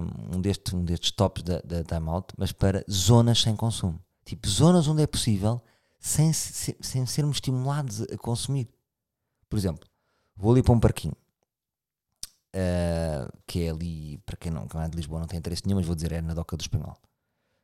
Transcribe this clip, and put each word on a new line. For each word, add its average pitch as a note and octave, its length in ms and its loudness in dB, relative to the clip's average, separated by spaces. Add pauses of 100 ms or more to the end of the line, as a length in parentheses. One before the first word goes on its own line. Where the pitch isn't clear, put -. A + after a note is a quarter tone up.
(320)
um F2+ 60 -2
deste, F#2 360 -2
um F2+ 100 0
destes E2+ 260 -2
tops F#2 320 0
da, F2 180 -2
da E2+ 220 -4
Time D#2+ 240 -4
Out, E2+ 300 -4
mas F#2 140 -2
para G2 380 0
zonas A#2 520 6
sem A2 140 0
consumo. G2 440 -2 (240)
Tipo, - 240 -10
zonas D3 400 6
onde D#3 140 2
é D3 60 4
possível, A2 540 0 (380)
sem D#3+ 320 2
se-, - 220 -4
se-, - 260 -6
sem - 260 -4
sermos C#3+ 320 -2
estimulados C3 680 -2
a - 140 -8
consumir. A#2+ 520 -4 (800)
Por A2 80 -4
exemplo, F#2 280 -2 (500)
vou G2 180 4
ali B2+ 80 6
para B2 120 6
um A#2 60 6
parquinho, - 380 2 (1400)
ah, E2+ 760 0 (180)
que F2 160 -2
é E2 80 0
ali, D#2+ 480 -8
para - 180 -12
quem E2 140 -6
não, D2 160 -4
quem D#2+ 120 -6
não D#2+ 60 -2
é D#2+ 40 -4
de D#2 60 -6
Lisboa D#2+ 240 -6
não E2 80 -4
tem E2+ 120 -6
interesse E2+ 260 -6
nenhum, G2 140 2
mas F2+ 80 0
vou E2+ 80 0
dizer, D#2+ 160 -4
é E2 100 -4
na E2 140 -4
Doca E2 200 -4
do D#2 60 -6
Espanhol, - 340 -4 (680)